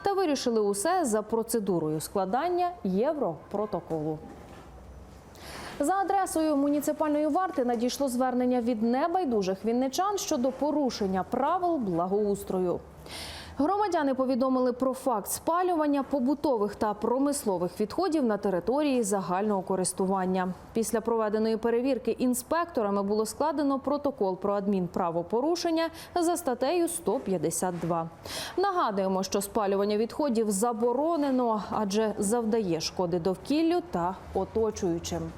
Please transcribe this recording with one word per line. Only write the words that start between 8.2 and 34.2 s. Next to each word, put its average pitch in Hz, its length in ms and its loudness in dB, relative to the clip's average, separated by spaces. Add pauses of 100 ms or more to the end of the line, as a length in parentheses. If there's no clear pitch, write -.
від 226 220 0
небайдужих 240 840 2
вінничан 269 520 0
щодо 269 340 0
порушення 254 760 0
правил 339 460 2
благоустрою. 190 1040 0 (760)
Громадяни 339 560 2
повідомили 254 600 2
про 254 200 0
факт 233 340 0
спалювання 320 760 2
побутових 254 720 0
та 214 180 0
промислових 220 840 0
відходів 311 440 0
на 220 140 2
території 240 680 2
загального 190 580 0
користування. 185 920 0 (200)
Після 226 280 0
проведеної 220 560 0
перевірки 233 540 0
інспекторами 247 920 0
було 214 220 2
складено 277 540 0
протокол 269 580 0
про 202 160 0
адмінправопорушення 202 1400 0 (260)
за 349 220 2
статтею 320 500 0
сто 254 320 -2
п'ятдесят 175 600 -2
два. 165 300 -2 (480)
Нагадуємо, 220 680 0
що 196 180 0
спалювання 202 560 0
відходів 226 540 0
заборонено, 240 1200 2
адже 214 460 0
завдає 208 640 0
шкоди 180 380 0
довкіллю 311 600 2 (100)
та 180 240 -2 (180)